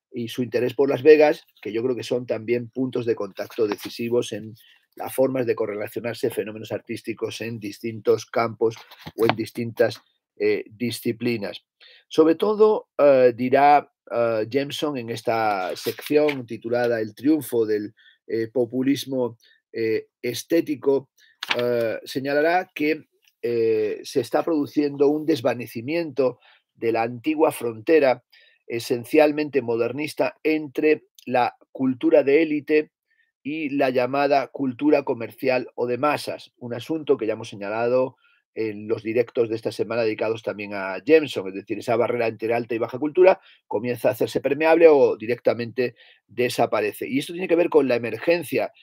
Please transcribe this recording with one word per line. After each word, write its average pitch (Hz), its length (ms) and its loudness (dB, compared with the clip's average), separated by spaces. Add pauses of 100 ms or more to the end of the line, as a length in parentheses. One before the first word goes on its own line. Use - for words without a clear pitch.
(100)
y 120 180 -8
su 127 140 -6
interés 120 320 -2
por 139 140 2
Las 135 140 0
Vegas, 151 420 8 (160)
que 104 120 -10
yo 113 100 -4
creo 127 120 0
que 110 80 -10
son 123 240 -4
también 117 440 -4
puntos 127 340 -4
de 117 100 2
contacto 104 520 -4
decisivos 113 680 -4
en 110 220 -12 (400)
las - 200 -10
formas 131 300 0
de 113 120 0
correlacionarse 110 760 -6
fenómenos 107 420 -8
artísticos 107 680 -8
en 113 160 -8
distintos 110 640 -4
campos 113 520 -2 (400)
o 113 100 0
en 113 100 0
distintas 117 640 -4 (380)
eh, 104 320 -2
disciplinas. 113 960 -6 (440)
Sobre 160 260 4
todo, 214 540 2 (100)
eh, 131 360 6
dirá, 139 560 4 (200)
eh, 113 400 0
Jameson 139 460 -4
en 117 140 -8
esta 107 680 -2
sección 143 680 0
titulada 117 540 -2
El 110 140 -6
triunfo 123 520 0
del, 104 280 -4 (320)
eh, 113 220 -4
populismo, 127 880 -2 (360)
eh, 110 360 -2 (140)
estético, 135 880 -2 (460)
eh, 120 480 -2
señalará 147 720 0
que, 151 300 -2 (380)
eh, 113 600 0
se - 180 -4
está 147 220 -2
produciendo 143 640 0
un 151 180 -2
desvanecimiento 131 1120 -2 (360)
de 113 180 -2
la 113 100 0
antigua 139 500 0
frontera 123 720 2 (420)
esencialmente 143 920 0
modernista 120 800 -4
entre 156 640 0 (220)
la 123 300 0 (140)
cultura 135 520 2
de 139 200 4
élite 151 500 0 (500)
y 151 260 -6
la 139 220 0
llamada 135 580 0
cultura 139 540 2
comercial 123 720 -2
o 120 120 -2
de 120 120 -2
masas, 131 580 -4
un 120 160 -10
asunto 143 460 -2
que 110 80 -4
ya 110 80 0
hemos 113 160 -12
señalado 117 680 -2 (380)
en 107 340 -6
los 110 140 -2
directos 113 480 0
de 113 60 -4
esta 110 140 -6
semana 113 320 -4
dedicados 110 400 -2
también 101 300 -8
a 95 320 -6
Jameson, 135 440 2
es 95 60 -10
decir, 101 240 -8
esa 113 180 -2
barrera 117 320 0
entre 113 260 -4
alta 120 200 -4
y 113 40 -2
baja 117 200 -6
cultura 165 420 4 (260)
comienza 117 420 -2
a 104 40 2
hacerse 113 280 -2
permeable 160 480 6
o 131 280 6
directamente 117 760 -2 (320)
desaparece. 113 800 -2
Y 127 120 -2
esto 160 160 -8
tiene 180 140 -6
que 170 80 2
ver 165 120 2
con 143 180 4
la 123 100 2
emergencia 117 760 -2 (100)